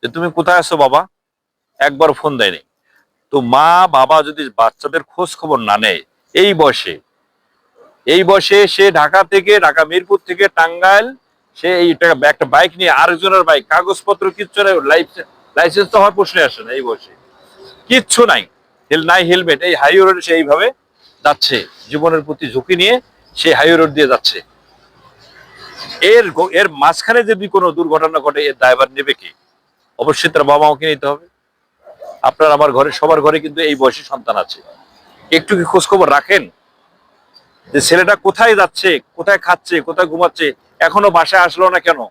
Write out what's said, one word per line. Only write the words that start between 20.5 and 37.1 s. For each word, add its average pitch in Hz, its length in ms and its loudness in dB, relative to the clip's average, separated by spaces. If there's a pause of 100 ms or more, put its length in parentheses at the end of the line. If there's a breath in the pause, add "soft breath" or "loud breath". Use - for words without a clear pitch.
যাচ্ছে, 127 440 -2 (220)
জীবনের 156 320 -2
প্রতি 147 300 -10
ঝুঁকি 180 240 -2
নিয়ে 214 260 2 (340)
সে 160 180 0
হাইওয়ে 156 240 2
রোড 160 120 2
দিয়ে 143 180 0
যাচ্ছে। 120 340 -2 (1600)
এর 208 300 4
গো-, 175 180 -4
এর 190 200 0
মাঝখানে 160 540 -2
যদি 202 240 -4
কোনো 185 240 0
দুর্ঘটনা 156 480 -2
ঘটে, 143 220 -4
এর 143 180 -4
দায়ভার 131 320 2
নেবে 139 220 -6
কে? - 160 -12 (680)
অবশ্যই 151 320 -2
তার 151 140 -2
বাবা 147 260 2
মাকে 147 160 -4
নিতে 143 220 -4
হবে। 147 200 -8 (960)
আপনার 151 300 0
আমার 147 200 2
ঘরে, 135 200 0
সবার 156 300 0
ঘরে 151 180 0
কিন্তু 151 220 -10
এই 151 140 -2
বয়সী 131 280 -2
সন্তান 117 320 -8
আছে। - 260 -8 (680)
একটু 160 260 -2
কি 175 60 -2
খোঁজ 170 240 0
খবর 185 240 2
রাখেন 143 380 0 (1200)